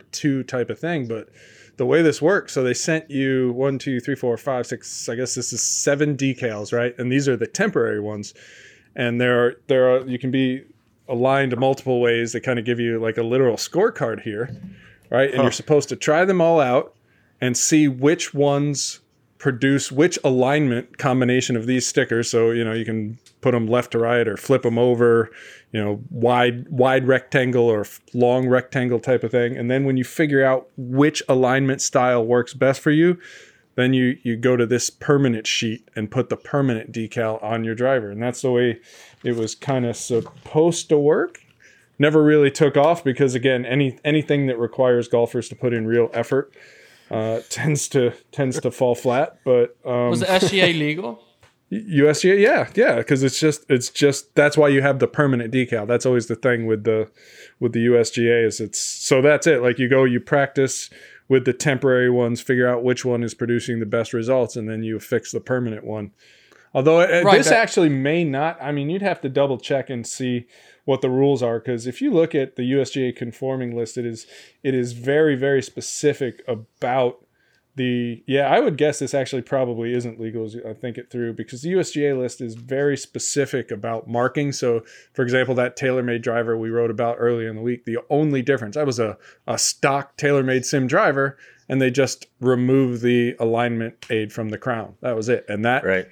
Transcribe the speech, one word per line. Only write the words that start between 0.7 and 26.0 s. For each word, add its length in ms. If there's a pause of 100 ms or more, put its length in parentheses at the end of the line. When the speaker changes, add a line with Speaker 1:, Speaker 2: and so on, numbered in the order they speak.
Speaker 1:
of 80
thing, 300
but 220 (460)
the 100
way 160
this 180
works, 320
so 100
they 120
sent 360
you 420
one, 260
two, 220
three, 140
four, 220
five, 300
six, 420
I 60
guess 200
this 160
is 120
seven 520
decals, 600
right? 240
And 120
these 160
are 120
the 80
temporary 540
ones. 340 (600)
And 240
there 280
are, 80 (140)
there 200
are, 180
you 120
can 120
be 340 (440)
aligned 480
multiple 460
ways. 300
They 80
kind 180
of 80
give 140
you, 180
like, 180
a 60
literal 340
scorecard 640
here, 340 (560)
right? 180
And 80
Speaker 2:
Huh. 80
Speaker 1:
you're 80
supposed 360
to 80
try 300
them 160
all 180
out 340 (460)
and 160
see 320
which 460
ones 640 (380)
produce 520
which 320
alignment 760
combination 580
of 100
these 200
stickers. 420
So, 220
you 120
know, 120
you 100
can 340 (220)
put 140
'em 120
left 260
to 60
right 300
or 80
flip 300
'em 100
over, 540 (420)
you 80
know, 300